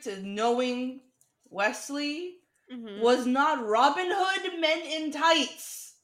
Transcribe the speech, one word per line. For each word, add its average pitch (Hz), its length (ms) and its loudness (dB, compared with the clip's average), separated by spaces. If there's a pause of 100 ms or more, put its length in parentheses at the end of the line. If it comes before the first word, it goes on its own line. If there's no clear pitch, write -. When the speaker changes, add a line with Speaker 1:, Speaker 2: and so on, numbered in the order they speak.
Speaker 1:
to 196 180 -8
knowing 247 800 -2 (480)
Wesley 294 880 -4 (360)
Speaker 2:
Mm-hmm. 220 300 -12
Speaker 1:
was 240 240 4
not 269 400 2
Robin 285 440 4
Hood 370 500 0
Men 320 200 2
in 311 320 -6
Tights. 294 920 0